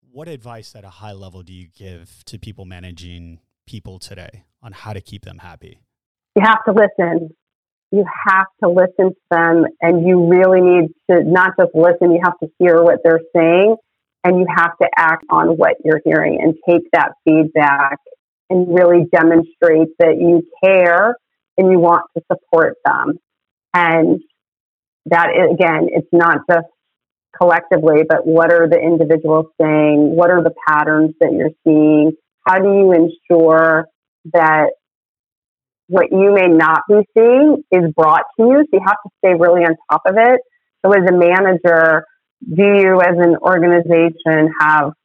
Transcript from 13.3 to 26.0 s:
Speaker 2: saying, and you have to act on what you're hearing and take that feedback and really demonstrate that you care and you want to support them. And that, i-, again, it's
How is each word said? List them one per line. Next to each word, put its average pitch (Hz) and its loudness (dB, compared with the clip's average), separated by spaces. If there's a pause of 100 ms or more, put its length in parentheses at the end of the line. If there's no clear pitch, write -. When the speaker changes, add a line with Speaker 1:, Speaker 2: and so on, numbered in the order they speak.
Speaker 2:
saying, 175 2 (480)
and 180 0
you 185 0
have 170 -2
to 170 -2
act 165 -2
on 165 -2
what 160 0 (100)
you're 156 -2
hearing 156 -2
and 160 -2 (120)
take 175 -2
that 151 0 (120)
feedback 147 -2 (500)
and 180 -2
really 175 2
demonstrate 165 0 (100)
that 160 2
you 170 0 (200)
care 185 2 (420)
and 185 2
you 185 2
want 170 0 (100)
to 165 -10
support 165 -2
them. - -4 (540)
And 165 -2 (840)
that, 165 0
i-, 156 0
again, 165 -2
it's 165 -6